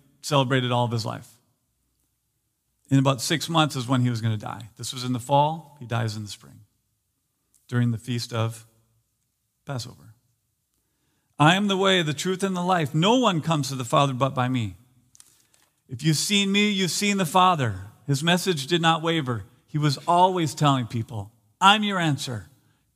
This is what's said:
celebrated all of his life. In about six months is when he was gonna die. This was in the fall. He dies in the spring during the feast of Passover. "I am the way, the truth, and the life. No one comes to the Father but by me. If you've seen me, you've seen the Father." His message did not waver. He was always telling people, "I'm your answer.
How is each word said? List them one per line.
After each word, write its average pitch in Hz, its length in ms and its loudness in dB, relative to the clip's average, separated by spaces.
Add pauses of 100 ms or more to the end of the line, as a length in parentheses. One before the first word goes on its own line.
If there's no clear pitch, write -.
(200)
celebrated 135 500 2
all 120 140 2
of 113 80 -4
his 113 140 -4
life. 117 260 -10 (1600)
In 135 120 4
about 135 200 2
six - 280 -4
months 156 260 0
is 123 140 -6
when 131 140 2
he 123 80 2
was 113 100 -4
gonna 110 160 -2
die. 107 400 -12
This - 160 -12
was 127 100 -10
in 127 100 -4
the 123 60 -4
fall. 147 640 -2
He 120 60 -16
dies 113 280 -4
in 110 80 -10
the 101 60 -12
spring 71 320 -20 (1080)
during 120 240 0
the 113 80 -4
feast 120 340 -8
of 113 320 -4 (1000)
Passover. - 500 -12 (1200)
"I 160 200 6
am 208 100 -2
the 196 100 0
way, 190 260 2
the 151 120 -2
truth, 185 300 -4
and 185 120 -2
the 180 60 -4
life. 175 320 0
No 190 220 4
one 202 240 2
comes 147 280 -2
to 135 60 -6
the 127 100 -8
Father 139 300 2
but 135 220 -2
by 127 120 0
me. 113 280 -4 (1120)
If 131 160 -12
you've 156 120 2
seen 202 360 0
me, 208 180 2
you've 190 220 -2
seen 202 240 0
the 190 100 0
Father." 143 640 2 (160)
His 143 160 -2
message 170 460 0
did 170 120 0
not 165 220 2
waver. 135 420 -2 (220)
He 151 120 -6
was 147 280 2
always 175 480 4
telling 135 320 2
people, 110 460 -8 (280)
"I'm 208 220 6
your 202 160 -2
answer. 139 500 -2 (480)